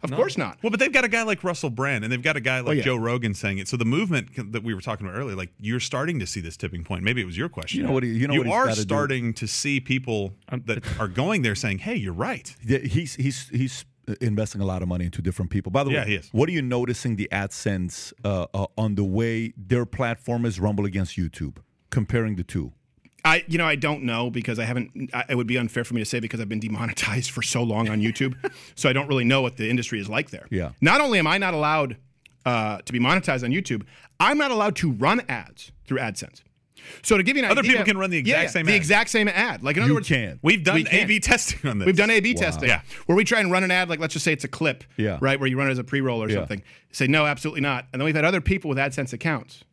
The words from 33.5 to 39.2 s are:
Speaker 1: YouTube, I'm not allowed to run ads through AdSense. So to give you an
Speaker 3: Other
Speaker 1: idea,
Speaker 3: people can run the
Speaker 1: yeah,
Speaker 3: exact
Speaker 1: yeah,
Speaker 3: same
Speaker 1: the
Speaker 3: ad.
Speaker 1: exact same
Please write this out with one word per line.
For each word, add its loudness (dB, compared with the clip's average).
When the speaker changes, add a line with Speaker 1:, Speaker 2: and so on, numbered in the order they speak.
Speaker 1:
YouTube, -2
I'm 6
not 2
allowed 0
to 0
run 2
ads -10
through -2
AdSense. -8
So 4
to 4
give 4
you 2
an 4
Speaker 3:
Other 6
Speaker 1:
idea, 4
Speaker 3:
people 4
can 2
run 0
the -2
Speaker 1:
yeah, 0
Speaker 3:
exact 2
Speaker 1:
yeah, 0
Speaker 3:
same 0
Speaker 1:
the 4
Speaker 3:
ad. 6
Speaker 1:
exact 4
same 2